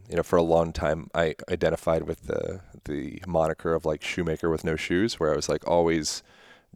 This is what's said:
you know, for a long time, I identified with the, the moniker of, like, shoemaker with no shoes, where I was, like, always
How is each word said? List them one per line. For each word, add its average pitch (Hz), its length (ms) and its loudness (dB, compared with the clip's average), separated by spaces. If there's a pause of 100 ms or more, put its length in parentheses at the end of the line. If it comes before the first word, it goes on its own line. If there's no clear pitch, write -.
you 85 60 -6
know, 82 80 0
for 92 140 4
a 85 60 6
long 82 280 4
time, 80 420 -2
I 82 220 0 (140)
identified 82 540 0
with 80 240 -8
the, 87 340 -6 (240)
the 71 420 -8
moniker 82 460 0
of, 80 120 -2
like, 78 160 -2
shoemaker 82 480 -2
with 78 140 -2
no 80 140 0
shoes, 92 420 0
where 76 140 2
I - 20 2
was, 73 140 -4
like, 76 180 -2
always 82 560 2 (520)